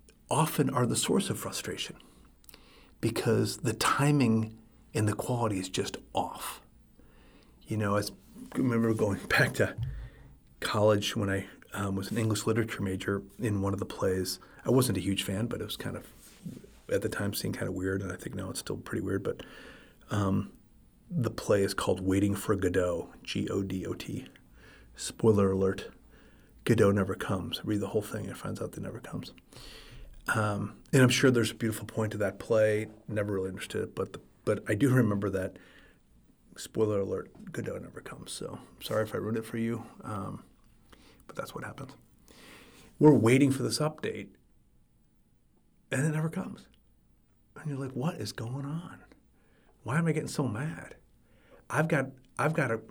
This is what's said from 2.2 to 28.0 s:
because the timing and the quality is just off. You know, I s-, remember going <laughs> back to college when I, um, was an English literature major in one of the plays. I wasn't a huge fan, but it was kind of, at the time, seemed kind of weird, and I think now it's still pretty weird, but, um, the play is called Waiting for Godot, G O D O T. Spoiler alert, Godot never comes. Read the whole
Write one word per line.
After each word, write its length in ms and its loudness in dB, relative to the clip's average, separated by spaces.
because 580 0
the 160 0
timing 840 4
and 140 2
the 60 2
quality 460 0
is 100 -6
just 280 -4
off. 460 -6
You 100 -2
know, 200 2
I 20 4
s-, 120 -4
remember 400 2
going 300 2
<laughs> 40 -16
back 260 4
to 200 0
college 560 4
when 140 0
I, 160 -2
um, 220 -2
was 140 -4
an 80 -2
English 300 0
literature 340 0
major 400 -2
in 240 0
one 120 0
of 60 -2
the 60 -4
plays. 540 -2
I 60 2
wasn't 260 4
a 40 0
huge 200 0
fan, 240 -2
but 160 -4
it 40 -4
was 120 -8
kind 200 -6
of, 100 -12
at 120 0
the 60 -2
time, 260 -2
seemed 200 -4
kind 120 -6
of 80 -6
weird, 260 -2
and 100 -6
I 40 -8
think 200 -10
now 140 -6
it's 100 -8
still 180 -6
pretty 280 -4
weird, 160 0
but, 220 -6
um, 420 0
the 180 0
play 320 2
is 140 0
called 240 0
Waiting 340 4
for 220 0
Godot, 540 0
G 280 -4
O 120 0
D 240 -4
O 80 -6
T. 320 -8
Spoiler 560 4
alert, 380 0
Godot 280 6
never 220 2
comes. 500 -4
Read 180 -2
the 60 -4
whole 140 0